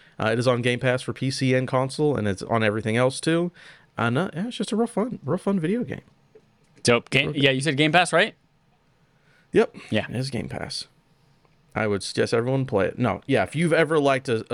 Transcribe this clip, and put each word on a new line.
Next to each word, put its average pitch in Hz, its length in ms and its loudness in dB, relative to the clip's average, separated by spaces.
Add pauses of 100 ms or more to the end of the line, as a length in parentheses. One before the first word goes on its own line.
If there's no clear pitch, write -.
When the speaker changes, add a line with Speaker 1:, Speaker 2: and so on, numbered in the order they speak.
(200)
Speaker 1:
Uh, 110 120 0
it 117 80 0
is 120 80 0
on 120 140 2
Game 123 180 0
Pass 127 220 0
for 117 120 -6
P 131 180 -4
C 127 240 0
and 127 120 0
console, 131 480 0
and 107 120 -2
it's 95 160 -4
on 113 200 2
everything 107 320 0
else 127 240 2
too. 170 320 0 (460)
And, 117 220 2
uh, 190 160 -2
yeah, 190 120 -4
it's 240 100 -10
just 208 140 -6
a 226 40 -2
real 226 120 0
fun, 233 380 -4
real 160 140 -2
fun 196 200 0
video 196 240 0
game. - 180 -8 (800)
Speaker 2:
Dope. 120 260 2
Game, 147 220 2
Speaker 1:
Real 147 140 -2
Speaker 2:
yeah, 139 60 6
you 131 100 0
said 147 140 0
Game 151 160 2
Pass, 170 220 4
right? 208 220 2 (1160)
Speaker 1:
Yep. - 240 2 (140)
Speaker 2:
Yeah. 107 200 0
Speaker 1:
It - 60 -8
is 131 140 -4
Game 123 180 -6
Pass. - 400 -10 (880)
I 107 120 0
would 101 160 -2
suggest - 300 -2
everyone 131 320 0
play 101 220 0
it. - 120 -6
No, 101 280 -2
yeah, 127 160 2
if - 120 -6
you've 156 180 0
ever 156 260 2
liked 135 300 2
a, 113 240 -2